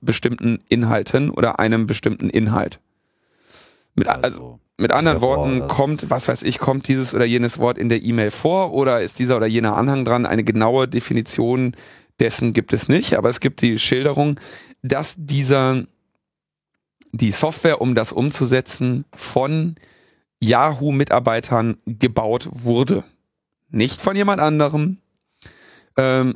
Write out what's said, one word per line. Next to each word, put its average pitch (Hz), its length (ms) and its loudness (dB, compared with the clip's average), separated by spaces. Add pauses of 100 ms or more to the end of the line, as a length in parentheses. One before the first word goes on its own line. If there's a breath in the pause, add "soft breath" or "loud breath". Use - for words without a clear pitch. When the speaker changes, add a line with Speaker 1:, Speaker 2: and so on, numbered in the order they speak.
Speaker 1:
bestimmten 117 640 0
Inhalten 117 640 2
oder - 300 0
einem 110 280 2
bestimmten 107 420 -2
Inhalt. 107 520 0 (1160 soft breath)
Mit - 140 0
a-, - 60 2
also, 127 80 -6
Speaker 2:
Also, 123 360 -6 (180)
Speaker 1:
mit - 140 0
anderen 151 280 2
Speaker 2:
Terror 123 180 2
Speaker 1:
Worten, 139 220 0
Speaker 2:
oder - 80 -6
Speaker 1:
kommt, 147 420 -2
was 127 180 -2
weiß 123 160 -2
ich, - 160 -2
kommt 135 300 0
dieses 131 240 0
oder 113 100 2
jenes 120 360 0
Wort 120 180 2
in 117 100 -2
der 113 140 0
E-Mail 113 300 0
vor 180 420 -2
oder 127 280 2
ist - 180 -6
dieser 123 180 2
oder 110 80 0
jener 110 320 0
Anhang 135 260 0
dran? 120 220 0
Eine 110 180 0
genaue 113 460 2
Definition 120 880 -2 (420 loud breath)
dessen 117 320 0
gibt 110 220 -2
es - 160 0
nicht, 170 260 2
aber 110 140 2
es 120 100 -4
gibt - 220 -4
die 117 180 2
Schilderung, 143 600 0 (420 loud breath)
dass 139 360 -2
dieser, 135 640 0 (1300)
die 110 200 0
Software, 156 500 0
um 123 140 0
das 113 160 0
umzusetzen, 127 920 -2 (100)
von 160 600 -2 (680 soft breath)
Yahoo-Mitarbeitern 120 1400 0
gebaut 113 640 -2
wurde. 123 520 0 (680)
Nicht - 320 0
von 196 140 0
jemand 202 260 2
anderem, 151 560 0 (1000 soft breath)
ähm, 131 400 2